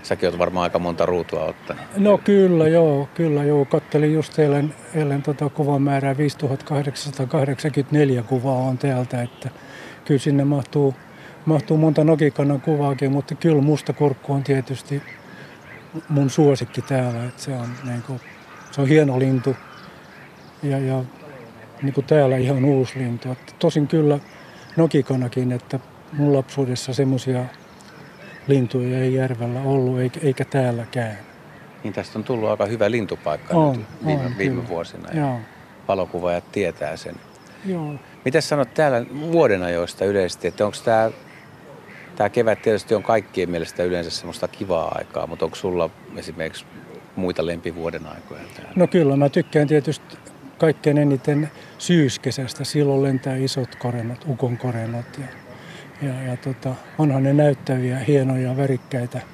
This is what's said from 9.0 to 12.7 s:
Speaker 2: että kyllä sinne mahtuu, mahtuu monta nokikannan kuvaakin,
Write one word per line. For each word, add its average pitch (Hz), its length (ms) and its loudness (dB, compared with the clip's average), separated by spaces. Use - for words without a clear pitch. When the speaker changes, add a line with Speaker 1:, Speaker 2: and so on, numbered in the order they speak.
Speaker 2:
että - 280 -10
kyllä 143 140 2
sinne 139 240 2
mahtuu, 143 520 0
mahtuu 156 320 2
monta 156 260 4
nokikannan 147 580 2
kuvaakin, 143 500 0